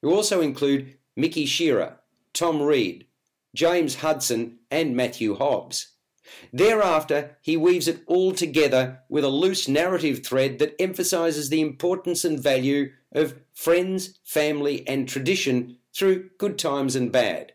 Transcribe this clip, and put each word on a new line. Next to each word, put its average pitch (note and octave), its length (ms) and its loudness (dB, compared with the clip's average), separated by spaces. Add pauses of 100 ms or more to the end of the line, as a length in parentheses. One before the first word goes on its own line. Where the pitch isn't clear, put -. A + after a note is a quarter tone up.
who C#3+ 100 0
also G3 300 2
include C#3 540 -2 (200)
Mickey D#3 300 -2
Shearer, C3+ 540 0 (340)
Tom D#3+ 300 -2
Reed, B2+ 420 0 (480)
James D#3+ 420 0
Hudson, B2+ 640 -4 (140)
and C#3+ 240 -2
Matthew A#2 400 -2
Hobbs. - 540 -4 (640)
Thereafter, D#3 920 2
he D#3+ 140 0
weaves E3 320 4
it E3 200 -2
all F#3 240 2
together C3+ 800 0
with C#3+ 160 0
a C3+ 40 2
loose F3+ 380 0
narrative D#3 580 0
thread C3+ 340 0
that D3+ 220 -2
emphasises E3+ 680 -2
the D#3 120 0
importance E3+ 600 -2
and D#3 180 0
value C#3 500 0 (200)
of D#3 240 -2 (180)
friends, F#3 680 0
family, D3 640 -2
and C3+ 200 -2
tradition C3+ 720 -2 (160)
through F#3+ 360 0 (100)
good G3+ 180 -4
times C#3 380 -2
and B2 160 -2
bad. G#2 440 0